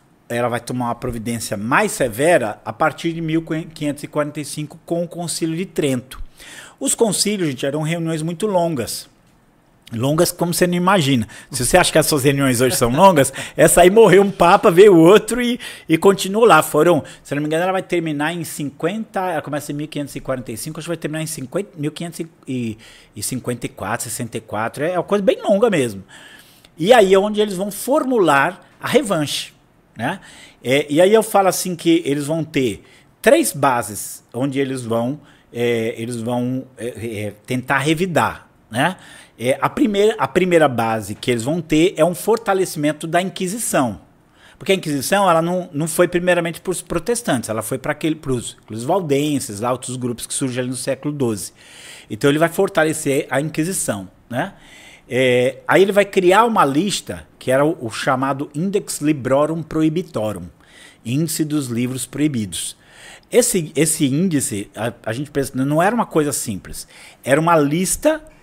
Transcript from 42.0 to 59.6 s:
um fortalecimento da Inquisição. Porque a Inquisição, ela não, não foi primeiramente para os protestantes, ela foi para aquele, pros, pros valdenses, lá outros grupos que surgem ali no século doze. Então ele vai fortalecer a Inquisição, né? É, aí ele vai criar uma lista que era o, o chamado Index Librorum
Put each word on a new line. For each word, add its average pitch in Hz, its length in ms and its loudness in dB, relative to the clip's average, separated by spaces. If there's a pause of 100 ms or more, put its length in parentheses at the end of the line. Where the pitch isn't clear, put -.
um 175 100 2
fortalecimento 180 920 -2
da 170 160 0
Inquisição. 180 760 -4 (600)
Porque - 120 -4
a 190 40 4
Inquisição, 175 560 0
ela 165 100 4
não, 175 320 -4
não 151 160 -4
foi 180 180 2
primeiramente 170 540 0
para - 100 -6
os 170 120 -8
protestantes, 170 640 -4
ela 110 140 -4
foi 131 160 -6
para - 140 -4
aquele, 156 240 -4
pros, 131 500 -6
pros 113 180 -10
valdenses, 143 760 -2
lá 120 120 -2
outros 127 240 -8
grupos 120 300 -6
que - 80 -10
surgem 127 260 -4
ali 127 80 -6
no 131 80 -6
século 139 360 -6
doze. 120 420 -4 (560)
Então 110 180 -2
ele 143 100 2
vai 165 120 2
fortalecer 156 800 0
a 131 100 0
Inquisição, 156 680 -6 (180)
né? 151 240 -6 (560)
É, 123 580 2
aí 143 140 6
ele 196 100 4
vai 202 140 4
criar 196 400 4
uma 220 200 2
lista 139 640 -2 (120)
que - 120 -4
era 135 140 4
o, 151 220 -2
o 110 40 -8
chamado 135 640 -2
Index 190 460 -4
Librorum 147 640 0